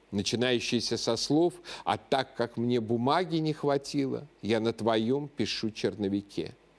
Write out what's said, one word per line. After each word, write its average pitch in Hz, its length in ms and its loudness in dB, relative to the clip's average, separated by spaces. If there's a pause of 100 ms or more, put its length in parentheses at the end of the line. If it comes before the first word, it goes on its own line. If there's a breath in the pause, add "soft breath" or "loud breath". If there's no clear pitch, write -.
(120)
начинающаяся 117 880 0
со 117 180 0
слов: 165 400 2 (300 loud breath)
«А 127 120 0
так - 380 -2
как 117 220 -2
мне 120 220 2
бумаги 135 580 0
не 156 160 0
хватило, 139 760 -2 (160)
я 110 160 2
на 110 140 2
твоем 113 540 0
пишу 110 440 -4
черновике». 98 800 -2 (260 loud breath)